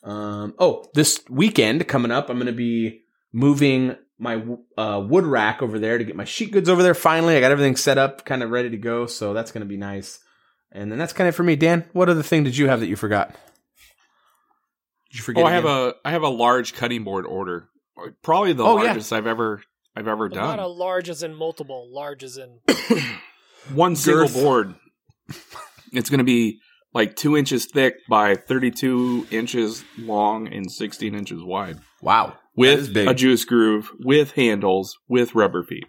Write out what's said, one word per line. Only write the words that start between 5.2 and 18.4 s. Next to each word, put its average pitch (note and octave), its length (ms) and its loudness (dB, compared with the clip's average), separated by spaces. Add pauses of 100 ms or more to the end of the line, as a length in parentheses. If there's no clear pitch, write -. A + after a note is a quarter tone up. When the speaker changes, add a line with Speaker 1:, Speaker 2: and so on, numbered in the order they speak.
Speaker 1:
rack A2 360 0
over A2 160 -4
there A2 200 -2
to A#2 80 -2
get G2+ 100 -10
my G2 80 -10
sheet - 300 -8
goods F3+ 160 2
over F3+ 120 6
there. F3+ 120 6
Finally, E3 420 2
I C3+ 60 4
got B2+ 100 6
everything C#3+ 240 2
set C3+ 220 2
up, C3+ 260 -2
kind C3 200 -6
of A2+ 60 -6
ready B2 200 -2
to A2+ 80 -8
go. A#2 300 -4
So G#2+ 260 -6
that's A2+ 180 -6
gonna G#2+ 140 -12
be G2+ 120 -10
nice. G2+ 420 -12 (520)
And G#2 200 -10
then A#2 80 -8
that's E3 140 -8
kinda F3+ 180 0
for F3 120 -2
me. E3+ 120 4
Dan, E3 380 2
what F3 160 4
other D#3+ 140 2
thing D#3 200 2
did B2+ 140 -2
you C#3+ 100 4
have B2+ 120 2
that A2+ 80 -2
you F#2+ 80 -2
forgot? G#2 400 -2 (1800)
Did B2+ 80 -16
you - 40 -14
forget C3+ 200 2
Speaker 2:
Oh, E3+ 40 6
I D#3 60 4
have E3+ 120 2
Speaker 1:
again? C3 280 0 (100)
Speaker 2:
a, - 40 -4
I D3 40 -2
have E3 120 -2
a D3 60 2
large A#2+ 440 2
cutting A#2+ 300 -4
board G2 220 -6
order. F2+ 440 -8 (520)
Probably F3+ 320 2